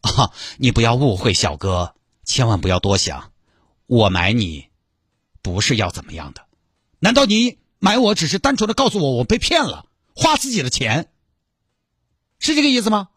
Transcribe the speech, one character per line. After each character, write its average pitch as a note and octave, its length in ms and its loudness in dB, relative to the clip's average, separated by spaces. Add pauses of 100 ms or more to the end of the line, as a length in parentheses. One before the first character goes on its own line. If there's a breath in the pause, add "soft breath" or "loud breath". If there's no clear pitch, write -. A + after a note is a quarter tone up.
啊， - 320 0 (260 loud breath)
你 B2+ 120 2
不 A#2 100 2
要 A#2 140 2
误 B2+ 220 2
会， F#2+ 180 0
小 D2+ 220 -2
哥， F2 400 -4 (280)
千 - 220 0
万 G#2 140 2
不 F#2 80 -2
要 F2+ 100 2
多 G2 180 0
想。 - 360 -6 (540)
我 A2+ 220 4
买 F#2 240 0
你 F2 360 -4 (760)
不 F#2 180 -4
是 C3 140 0
要 G2+ 160 0
怎 - 140 -14
么 - 80 -18
样 D2+ 200 -14
的。 - 140 -20 (540)
难 G#3+ 140 2
道 C#4 120 6
你 A3 320 0 (220)
买 G#3 180 2
我 G#3+ 160 2
只 D#3+ 140 -4
是 F#3 100 -4
单 C4+ 180 0
纯 G#3+ 120 -2
的 A3 60 -2
告 C4 160 2
诉 G3+ 100 -4
我 C#3+ 160 0
我 B2 80 0
被 A#3 140 0
骗 D#4+ 260 0
了， - 220 -10 (280)
花 D4+ 220 2
自 C4+ 140 -4
己 G#3+ 120 -2
的 B2 80 -4
钱， B2+ 400 -2 (1300)
是 - 160 -2
这 D4 80 2
个 D4 60 4
意 B3 120 2
思 G#3+ 100 -2
吗？ G3+ 260 -2